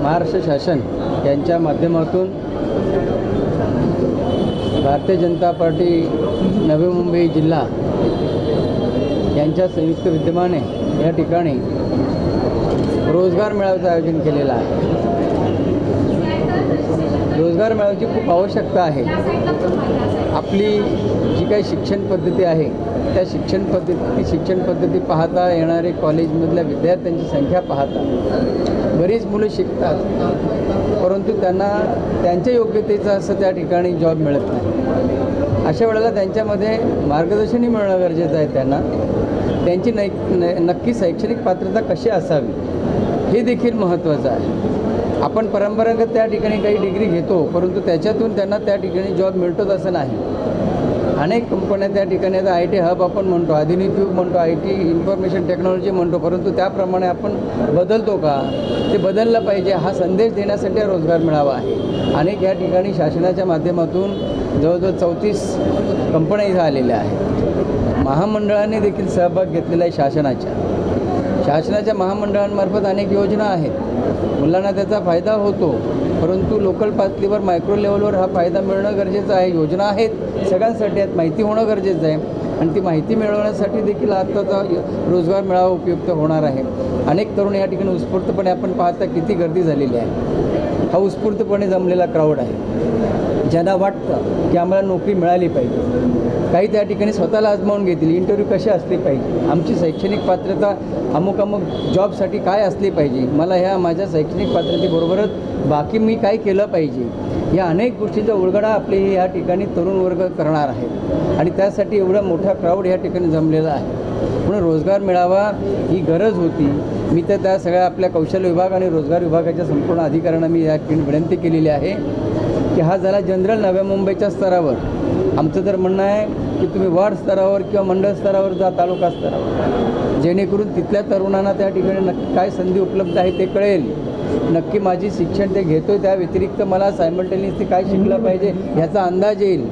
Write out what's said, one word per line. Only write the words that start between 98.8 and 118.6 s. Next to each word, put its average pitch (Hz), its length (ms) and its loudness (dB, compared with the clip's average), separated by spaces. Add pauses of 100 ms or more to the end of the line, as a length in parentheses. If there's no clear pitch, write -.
पाहिजे, 135 540 -2
आमची 156 240 0
शैक्षणिक 185 520 0
पात्रता 190 460 0 (420)
अमुक 190 260 0
अमुक 202 200 -2 (340)
जॉबसाठी 190 420 0
काय 190 240 0
असली 196 280 0
पाहिजे, 143 420 0
मला 165 240 2
ह्या 185 220 2
माझ्या 175 340 0
शैक्षणिक 165 420 -2
पात्रतेबरोबरच 170 760 0 (400)
बाकी 147 280 0
मी 220 180 2
काय 214 220 2
केलं 202 280 2
पाहिजे, 139 400 -2 (520)
या 185 80 2
अनेक 196 340 0
गोष्टींचा 208 340 0
उलगडा 190 340 2
आपले 208 300 0
हे 196 160 2
या 185 120 2
ठिकाणी 180 400 -2 (100)
तरुण 185 240 0
वर्ग 180 260 0 (120)
करणार 151 320 0
आहे 120 180 -4 (500)
आणि 170 200 2
त्यासाठी 196 400 0
एवढा 190 240 2
मोठा 190 320 0
क्राऊड 185 340 0
या 185 80 2
ठिकाणी 175 360 -2
जमलेला 156 380 2
आहे. - 760 -4
म्हणून 196 180 0
रोजगार 165 380 2
मेळावा 185 400 2 (480)
ही 175 180 2
गरज 185 280 2
होती. 160 340 0 (420)
मी 165 180 2
तर 202 140 2
त्या 190 160 2
सगळ्या 180 260 2
आपल्या 180 240 0
कौशल्य 175 400 0
विभाग 180 220 2